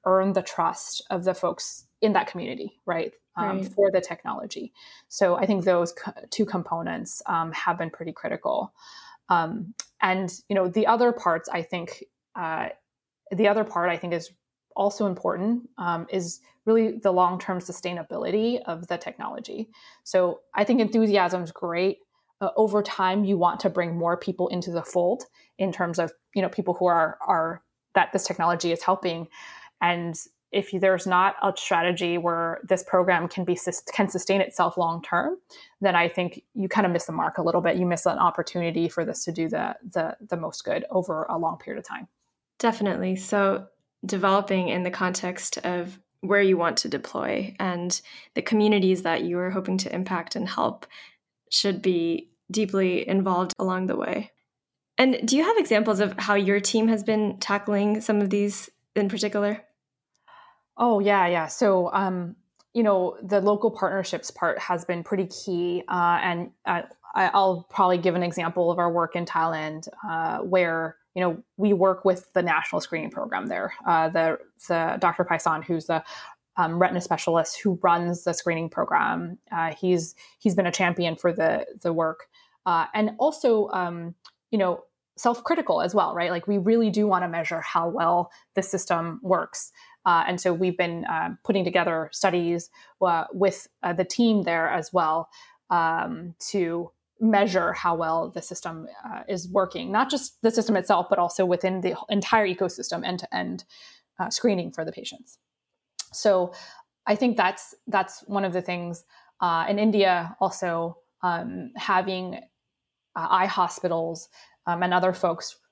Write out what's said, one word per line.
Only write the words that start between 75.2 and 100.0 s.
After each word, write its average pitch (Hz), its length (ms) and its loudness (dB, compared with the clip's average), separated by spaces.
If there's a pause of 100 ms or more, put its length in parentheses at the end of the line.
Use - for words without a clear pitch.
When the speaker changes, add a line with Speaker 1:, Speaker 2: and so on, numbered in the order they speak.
Speaker 1:
Paisan, 170 380 0
who's 165 220 -2
the, 160 180 0 (540)
um, 170 220 2
retina 180 220 4
specialist 165 580 0
who 185 220 2
runs 175 420 2
the 170 100 -2
screening 165 360 -2
program, 170 680 -2 (120)
uh, 165 220 -2
he's, 175 400 0 (240)
he's 202 160 0
been 180 140 2
a 170 40 0
champion 175 440 0
for 170 180 0
the, 160 320 0 (160)
the 170 100 0
work. 160 360 -2 (400)
Uh, 165 260 2
and 214 240 2
also, 240 520 2
um, 175 440 -4 (380)
you 220 80 0
know, 180 240 2 (340)
self-critical 240 640 0
as 180 140 -2
well, 175 180 4
right? 175 160 -2
Like, 170 180 -4
we 202 120 2
really 220 320 4
do 208 160 2
wanna 180 200 2
measure 165 340 -4
how 170 280 0
well 175 420 2 (220)
the 190 80 2
system 170 640 -2
works. 175 480 -2 (340)
Uh, 170 220 4
and 180 120 -2
so 180 140 2
we've 180 240 0
been, 170 280 -2
uh, 165 260 -4 (120)
putting 196 200 0
together 170 500 0
studies, 170 560 0 (320)
uh, 170 320 2
with, 180 340 0 (160)
uh, 180 80 -2
the 175 140 0
team 220 380 2
there 165 260 0
as 165 240 -4
well, 165 360 0 (400)
um, 165 680 0
to 170 520 -2 (280)
measure 196 540 4
how 170 220 0
well 165 340 -2
the 160 120 -10
system, 165 460 -10 (160)
uh, - 240 -12
is 180 220 -6
working, 185 420 -2
not 240 180 2